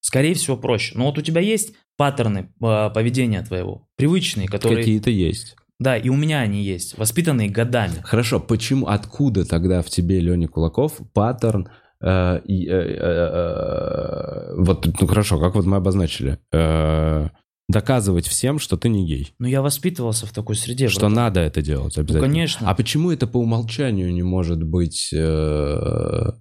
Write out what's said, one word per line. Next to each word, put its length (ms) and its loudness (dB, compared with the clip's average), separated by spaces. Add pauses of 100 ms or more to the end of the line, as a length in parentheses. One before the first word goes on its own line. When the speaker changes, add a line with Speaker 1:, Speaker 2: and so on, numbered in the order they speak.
Speaker 1:
Скорее 320 0
всего, 240 -2
проще. 400 -2
Но 80 0
вот 120 0
у 40 -4
тебя 180 0
есть 320 0 (240)
паттерны, 540 0 (120)
э, 320 2
поведения 480 0
твоего, 540 -8
привычные, 540 0
которые 300 0
Speaker 2:
Какие-то 300 2
есть. 460 -2 (240)
Speaker 1:
Да, 160 2
и 140 -2
у 80 2
меня 240 0
они 200 -2
есть, 360 -6
воспитанные 500 0
годами. 560 0
Speaker 2:
Хорошо, 380 0
почему, 460 0
откуда 580 0
тогда 360 2
в 80 -4
тебе, 300 2
Лёня 300 2
Кулаков, 500 0 (140)
паттерн... 560 0 (320)
э, 440 2
и, 220 -2
э, 40 -2
э, 280 0
э, 1600 -2
вот, 300 4 (120)
ну 80 4
хорошо, 320 2
как 160 2
вот 100 2
мы 120 2
обозначили, 600 0 (120)
э, 760 2 (400)
доказывать 580 2
всем, 320 -2
что 180 -4
ты 100 -2
не 180 2
гей? 340 -4
Speaker 1:
Ну, 80 -4
я 140 0
воспитывался 640 -2
в 60 -12
такой 240 -4
среде, 320 -2
Speaker 2:
Что 140 0
Speaker 1:
братан. 140 4
Speaker 2:
надо 260 2
это 200 0
делать 360 -2
Speaker 1:
Ну, 60 -2
Speaker 2:
обязательно. 180 2 (120)
Speaker 1:
конечно. 360 -2
Speaker 2:
А 40 2
почему 380 0
это 160 -2
по 120 -4
умолчанию 760 0
не 100 0
может 400 0
быть, 500 -2
э, 1300 0